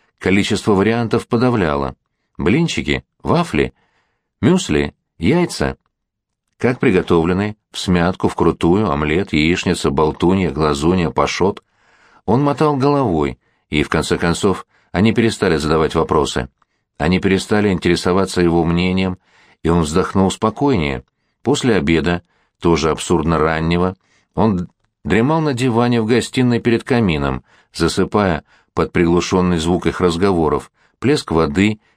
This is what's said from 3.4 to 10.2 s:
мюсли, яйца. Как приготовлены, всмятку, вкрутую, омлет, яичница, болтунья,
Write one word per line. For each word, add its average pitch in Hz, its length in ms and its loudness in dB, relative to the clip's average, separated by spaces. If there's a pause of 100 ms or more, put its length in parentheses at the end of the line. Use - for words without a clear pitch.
мюсли, 104 540 0 (240)
яйца. 90 580 -2 (800)
Как 123 220 -2
приготовлены, 90 760 0 (140)
всмятку, 92 580 0
вкрутую, 85 640 0
омлет, 76 420 -2
яичница, 82 580 0
болтунья, 78 600 0